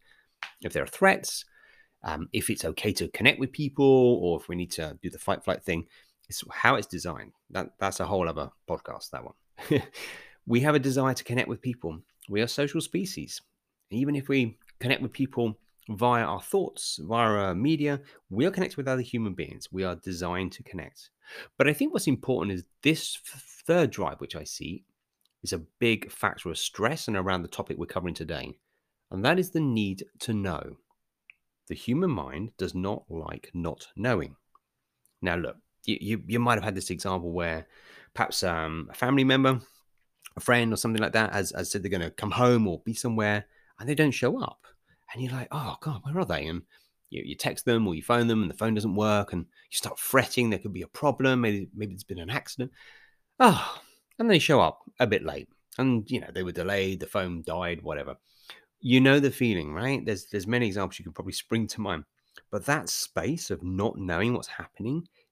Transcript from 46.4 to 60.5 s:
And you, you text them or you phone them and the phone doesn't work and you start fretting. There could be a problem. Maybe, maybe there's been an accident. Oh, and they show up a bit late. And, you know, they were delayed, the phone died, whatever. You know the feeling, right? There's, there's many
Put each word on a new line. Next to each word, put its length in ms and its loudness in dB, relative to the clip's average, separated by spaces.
And 160 -6
you, 160 -8
you 100 -10
text 300 -6
them 220 4
or 80 0
you 60 -6
phone 260 4
them 140 4
and 80 0
the 80 -8
phone 160 0
doesn't 220 0
work 380 2
and 120 -2
you 60 -6
start 220 -6
fretting. 500 2
There 100 0
could 140 -8
be 80 -8
a 60 -10
problem. 540 2
Maybe, 340 0
maybe 180 -6
there's 100 -14
been 160 -12
an 100 -8
accident. 420 -6
Oh, 400 6
and 100 4
they 100 8
show 220 6
up 200 4
a 80 6
bit 160 2
late. 240 -8
And, 320 2
you 120 -2
know, 120 -14
they 100 -4
were 80 -4
delayed, 480 0
the 80 -8
phone 380 -4
died, 360 -4
whatever. 340 -6
You 140 8
know 180 8
the 120 4
feeling, 420 0
right? 320 -2
There's, 220 -4
there's 180 -4
many 220 2